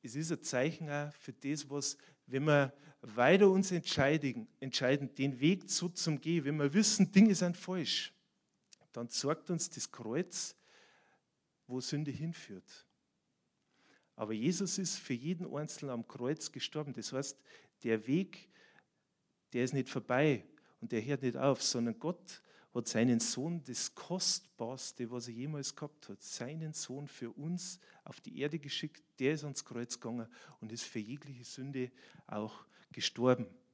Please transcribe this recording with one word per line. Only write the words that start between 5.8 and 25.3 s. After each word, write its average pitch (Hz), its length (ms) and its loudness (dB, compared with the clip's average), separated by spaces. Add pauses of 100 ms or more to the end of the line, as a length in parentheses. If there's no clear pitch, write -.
zum 160 320 0
Gehen, 160 240 0
wenn 147 120 0
wir 143 160 2
wissen, 202 380 6
Dinge 202 240 10
sind 175 220 0
falsch, - 560 -4 (800)
dann 117 160 -6
zeigt - 400 -2
uns 170 200 0
das - 220 -6
Kreuz, 123 640 -4 (1120)
wo 127 140 -6
Sünde 147 300 -4
hinführt. 120 760 -10 (1300)
Aber 110 180 -6
Jesus 170 440 0
ist 190 200 -4
für - 160 -6
jeden 165 400 -4
Einzelnen 147 380 -6
am 117 160 -6
Kreuz 131 440 -4
gestorben. 143 420 -8
Das - 180 -8
heißt, 139 260 -4 (460)
der 113 240 0
Weg, 170 400 -2 (1040)
der 127 140 0
ist 127 80 -4
nicht 135 160 -2
vorbei 127 560 2 (340)
und 117 120 -8
der 113 120 0
hört 131 200 -2
nicht 123 120 0
auf, 135 260 2
sondern 117 380 0
Gott - 420 -8 (320)
hat 120 140 -4
seinen 117 320 4
Sohn, 156 440 -2
das - 320 -4
Kostbarste, - 1120 -4
was 120 180 -8
er 117 60 -12